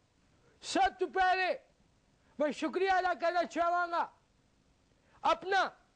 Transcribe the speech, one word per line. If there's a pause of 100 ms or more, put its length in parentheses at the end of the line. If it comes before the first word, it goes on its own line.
(640)
सब
तो
पहले (800)
मैं
शुक्रिया
अदा
करना
चाहांगा (1120)
अपना (200)